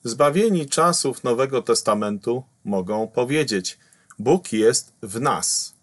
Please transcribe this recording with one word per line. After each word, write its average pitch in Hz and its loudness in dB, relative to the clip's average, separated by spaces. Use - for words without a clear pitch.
Zbawieni 147 2
czasów 160 0
Nowego 127 0
Testamentu 107 -2
mogą 104 -2
powiedzieć: 123 -2
„Bóg 147 0
jest 110 2
w 110 -8
nas”. - -2